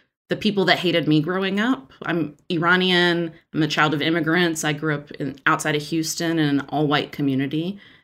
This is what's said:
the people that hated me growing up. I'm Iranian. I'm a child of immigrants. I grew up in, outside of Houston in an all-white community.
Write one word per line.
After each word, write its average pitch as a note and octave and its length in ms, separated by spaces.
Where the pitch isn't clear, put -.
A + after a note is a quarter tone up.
the - 60
people G3+ 300
that E3 140
hated E3+ 280
me D3+ 140
growing F#3+ 380
up. B3+ 420
I'm E3 340
Iranian. F3 840
I'm D3+ 80
a D#3 60
child D3+ 260
of D3 80
immigrants. E3 600
I D3+ 100
grew D3+ 220
up D3 160
in, - 340
outside D#3+ 300
of D3 80
Houston E3 560
in C#3+ 200
an C3+ 100
all-white C#3+ 420
community. C#3+ 680